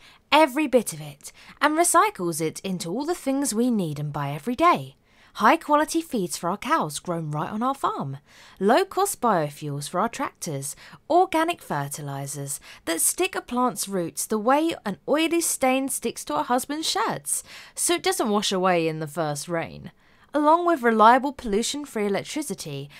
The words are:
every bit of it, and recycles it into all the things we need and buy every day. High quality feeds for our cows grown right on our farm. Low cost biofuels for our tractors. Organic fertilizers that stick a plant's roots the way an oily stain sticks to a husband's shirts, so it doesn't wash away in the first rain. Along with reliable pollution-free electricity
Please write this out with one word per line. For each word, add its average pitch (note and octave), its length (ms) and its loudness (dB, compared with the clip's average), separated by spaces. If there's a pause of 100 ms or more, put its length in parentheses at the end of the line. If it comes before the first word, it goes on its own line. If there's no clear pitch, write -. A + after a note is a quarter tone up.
(320)
every D4 360 4
bit A3+ 260 2
of D3+ 80 -12
it, - 300 -18 (280)
and D4+ 160 2
recycles E4 640 2
it D#3 200 -4
into F3 320 -6
all G#3 120 -4
the F4 120 -2
things C4+ 360 -2
we A#3+ 200 2
need D#3+ 280 0
and D3 140 -6
buy C#3+ 160 -4
every D#3 260 -4
day. A#3+ 400 2 (380)
High B3 240 6
quality D4+ 440 2
feeds G3+ 340 -4
for E3+ 140 -4
our F3+ 80 -2
cows A#3 400 -2
grown E3 320 -6
right D3+ 220 -4
on G#3+ 100 -6
our C4+ 140 -2
farm. B3 420 -6 (420)
Low C4 260 4
cost - 360 -2
biofuels D3 680 -2
for F3 120 -4
our A3+ 100 0
tractors. D3+ 680 -8 (340)
Organic E4+ 520 2
fertilizers C#3+ 1000 -8 (260)
that D#4+ 160 -2
stick - 340 0
a F#4 60 -4
plant's B3 460 -2
roots F3+ 380 -4
the A3 140 -2
way C#4+ 340 2 (100)
an F#3+ 140 -6 (100)
oily D#4+ 340 2
stain C4+ 480 0
sticks - 360 -6
to D4 120 -6
a D4 60 -2
husband's C#4+ 460 -2
shirts, B3 540 -4 (320)
so - 180 0
it E4+ 80 0
doesn't F4+ 280 0
wash G#3 220 0
away F3+ 360 2
in D#3 100 -2
the D#3 80 -6
first D3 420 -4
rain. C#3 440 -6 (420)
Along D#4 320 4
with E4+ 160 2
reliable A#3 520 6
pollution-free A3 760 -4
electricity E3 840 -6 (100)